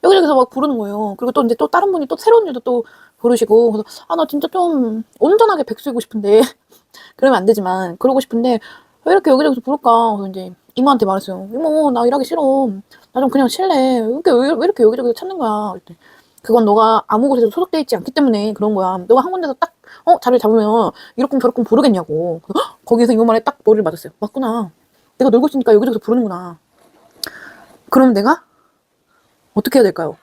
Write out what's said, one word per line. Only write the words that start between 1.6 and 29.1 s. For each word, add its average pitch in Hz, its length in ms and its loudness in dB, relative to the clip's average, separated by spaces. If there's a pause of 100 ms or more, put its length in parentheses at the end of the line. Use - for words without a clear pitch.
다른 392 220 0
분이 320 160 -2
또 330 120 -6
새로운 440 300 4
일도 247 120 -8
또 247 240 -2 (320)
부르시고, 226 560 2
그래서 - 360 -8
"아, 339 80 0
나 320 100 2
진짜 285 220 -4
좀 262 560 -2 (160)
온전하게 392 420 4
백수이고 226 380 -6
싶은데." 208 420 2
<laughs> - 760 -10
그러면 262 220 2
안 185 80 -2
되지만, 185 500 -2
그러고 262 240 0
싶은데, 233 400 -2 (460)
"왜 330 60 2
이렇게 370 180 2
여기저기서 269 320 0
부를까?" 233 560 0
그래서 196 100 -8
이제 185 260 -14 (200)
이모한테 247 320 2
말했어요. 190 440 -6
"이모, 302 420 0
나 240 140 0
일하기 262 200 -2
싫어. 330 160 -4 (720)
나 254 80 -2
좀 269 80 0
그냥 269 180 0
쉴래. 262 520 0
왜 220 60 -4
이렇게, 294 260 0
왜, 254 180 2
왜 285 160 -2
이렇게 392 160 0
여기저기서 240 320 2
찾는 381 240 -10
거야?" 214 340 -4
그랬더니, 180 260 -18 (440)
"그건 226 240 2
너가 220 400 2
아무 247 240 0
곳에도 240 200 2
소속돼 339 300 -4
있지 254 160 -4
않기 180 140 -8
때문에 220 420 0
그런 208 220 -2
거야. 190 240 -2 (100)
너가 254 140 4
한 359 100 -4
군데서 330 260 -4
딱, 330 140 -2 (320)
어, - 160 2
자리를 247 200 2
잡으면 214 500 2 (260)
이렇게 262 220 -2
저렇게 247 240 0
부르겠냐고." 175 840 0
그래서 330 240 -4
헉! - 160 -20
거기서 233 300 2
이모 220 100 2
말에 226 160 2
딱 - 240 -6
머리를 214 180 2
맞았어요. 165 380 -6
"맞구나. 220 500 -6 (480)
내가 254 120 2
놀고 247 180 2
있으니까 247 260 0
여기저기서 220 260 0
부르는구나. 185 580 -4 (1300)
그럼 262 220 4
내가 214 300 0 (1120)